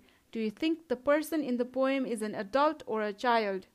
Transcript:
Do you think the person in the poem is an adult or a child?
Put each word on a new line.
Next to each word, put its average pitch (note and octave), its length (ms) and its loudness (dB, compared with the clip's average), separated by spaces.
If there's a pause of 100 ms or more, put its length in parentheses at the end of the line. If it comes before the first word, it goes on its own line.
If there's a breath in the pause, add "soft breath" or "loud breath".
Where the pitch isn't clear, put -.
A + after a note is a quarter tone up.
(320 soft breath)
Do A3+ 80 -6
you A3 100 0
think D#4+ 380 -2
the A#3+ 80 -2
person D4 480 0
in B3 140 -2
the A#3+ 80 0
poem C4 420 0
is A3 160 -4
an G#3+ 100 -4
adult C#4+ 540 0
or G#3+ 160 -2
a G#3 100 -4
child? G#3 600 0